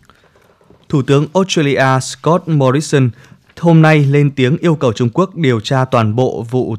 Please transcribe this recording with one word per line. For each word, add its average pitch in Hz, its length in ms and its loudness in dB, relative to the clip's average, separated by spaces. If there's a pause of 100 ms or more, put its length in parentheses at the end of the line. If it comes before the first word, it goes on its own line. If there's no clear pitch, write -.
(880)
Thủ 143 120 0
tướng 143 320 0
Australia 143 680 0
Scott - 460 -4
Morrison 139 600 0 (500)
hôm 165 220 4
nay 156 180 4
lên 143 320 2
tiếng 135 260 0
yêu 170 180 0
cầu 127 180 -2
Trung 120 200 -2
Quốc 185 220 -2
điều 131 240 0
tra 131 260 -2
toàn 110 300 0
bộ 123 360 -2
vụ 120 260 -4